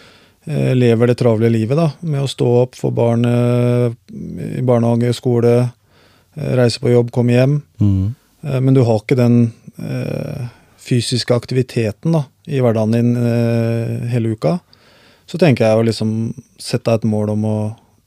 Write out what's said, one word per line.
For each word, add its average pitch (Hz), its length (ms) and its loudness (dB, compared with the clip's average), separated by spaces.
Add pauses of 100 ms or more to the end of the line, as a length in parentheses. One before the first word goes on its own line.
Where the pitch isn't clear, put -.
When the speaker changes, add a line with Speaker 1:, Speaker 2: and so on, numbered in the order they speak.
(480)
Speaker 1:
Eh, 139 280 -2
lever 120 320 4
det 120 100 2
travle 117 320 2
livet 113 280 0
da, 165 100 2 (160)
med 143 180 -4
å 135 80 -4
stå - 160 -4 (160)
opp 127 140 -2
for 131 160 -4
barnet 120 1040 0 (160)
i 104 500 -10
barnehage, 120 540 2
skole, 120 560 2 (680)
eh, 139 180 -4
reise 123 240 0
på 127 140 0
jobb, 120 180 2
komme 120 220 0
hjem. 135 280 2 (180)
Speaker 2:
Mhm. 101 340 2 (300)
Speaker 1:
Eh, 139 160 -4
men 135 160 2
du 131 80 6
har 110 160 2
ikke - 180 -2
den, 120 340 4 (280)
eh, - 680 -8 (320)
fysiske 120 580 -2
aktiviteten 120 760 -2
da, 151 120 0 (220)
i 143 140 -4
hverdagen 113 300 2
din, 120 260 0
eh, 117 920 -2
hele 113 260 -2
uka, 170 240 -2 (680)
så 170 120 -10
tenker 127 260 4
jeg 110 120 4
å 113 80 2
liksom 110 480 -4 (240)
sette - 360 -4
et 110 100 0
mål 107 280 0
om 107 140 -2
å 107 300 -4 (320)